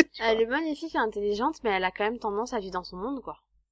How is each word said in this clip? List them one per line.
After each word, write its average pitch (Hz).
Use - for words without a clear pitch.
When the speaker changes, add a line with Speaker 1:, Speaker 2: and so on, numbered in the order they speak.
Speaker 1:
<laughs> -
Speaker 2:
Elle 226
est 226
magnifique 311
et 320
intelligente, 214
mais 233
elle 185
a 185
quand -
même 233
tendance 214
à 233
vivre 190
dans 185
son 185
monde, 247
quoi. 156